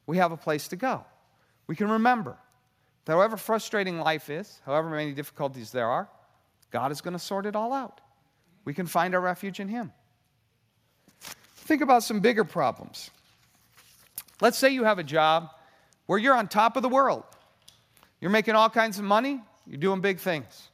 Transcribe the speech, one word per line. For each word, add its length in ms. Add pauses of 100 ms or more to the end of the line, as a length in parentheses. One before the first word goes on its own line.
We 140
have 140
a 40
place 320
to 80
go. 300 (640)
We 80
can 120
remember 480 (680)
that 80
however 240
frustrating 600
life 300
is, 380
however 240
many 220
difficulties 580
there 180
are, 200 (640)
God 220
is 80
gonna 180
sort 280
it 100
all 160
out. 280 (640)
We 100
can 120
find 280
our 60
refuge 380
in 100
him. 240 (1600)
Think 260
about 200
some 180
bigger 240
problems. 680 (1300)
Let's 180
say 120
you 140
have 140
a 60
job 460 (560)
where 120
you're 160
on 140
top 280
of 60
the 60
world. 360 (960)
You're 100
making 240
all 140
kinds 300
of 60
money. 360 (260)
You're 120
doing 220
big 180
things. 560